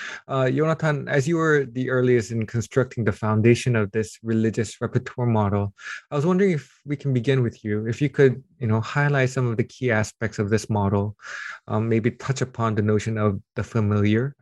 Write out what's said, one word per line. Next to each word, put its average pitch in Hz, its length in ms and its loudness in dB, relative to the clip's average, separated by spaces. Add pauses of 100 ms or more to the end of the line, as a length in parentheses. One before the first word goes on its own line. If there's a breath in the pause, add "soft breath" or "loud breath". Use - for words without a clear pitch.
(280 loud breath)
uh, 131 220 0
Jonathan, 151 580 0
as 139 220 0
you 170 80 0
were 151 260 4
the 127 260 -6
earliest 123 420 2
in 113 140 -2
constructing 120 600 -2
the 104 80 2
foundation 113 640 2
of 104 140 0
this 110 300 -4
religious 113 600 -2
repertoire 123 460 -4
model, 101 460 2 (360 loud breath)
I 147 80 -4
was 143 80 0
wondering 185 260 2
if - 340 -6
we 143 120 -4
can 139 160 -2
begin 127 280 2
with 117 220 -2
you, 107 240 -2
if 117 140 -4
you 147 80 2
could, 135 340 4 (160)
you 120 80 -4
know, 110 140 2
highlight 143 480 0
some 127 180 -2
of 117 80 -2
the 113 80 2
key 123 280 -4
aspects 107 480 -2
of 101 100 -2
this 107 200 0
model, 101 460 0 (540 loud breath)
um, 110 180 -2
maybe 113 240 0
touch - 300 -6
upon 113 340 -2
the 110 60 0
notion 107 360 0
of 104 220 0 (160)
the 107 80 -4
familiar. 107 800 0